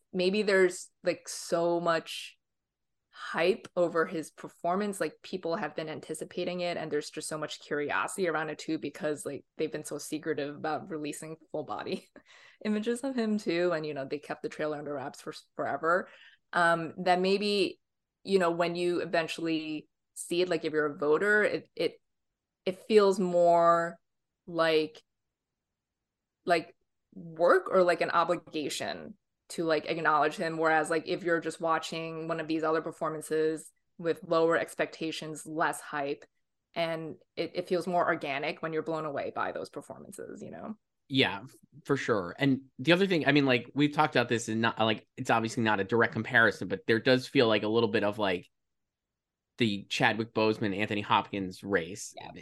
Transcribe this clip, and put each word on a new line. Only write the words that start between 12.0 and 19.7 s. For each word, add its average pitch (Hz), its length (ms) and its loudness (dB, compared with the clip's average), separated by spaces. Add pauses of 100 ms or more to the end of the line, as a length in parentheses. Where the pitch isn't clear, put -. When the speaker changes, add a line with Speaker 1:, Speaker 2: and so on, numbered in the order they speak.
Speaker 1:
<laughs> - 320 -20
images 214 340 -2
of 269 140 -6
him 214 240 0
too, 175 340 0
and, 156 140 -4
you 151 80 -8
know, 139 100 -6
they 143 140 -6
kept - 240 -10
the 156 80 -8
trailer 151 260 -4
under 147 160 -8
wraps 139 300 -10
for - 80 -10
s-, - 140 -18 (100)
forever, 156 540 0 (440)
um, 170 460 2
that 180 220 4
maybe, 202 580 0 (460)
you 190 140 4
know, 175 120 4
when 170 240 0
you 175 260 0
eventually 160 880 -4 (260)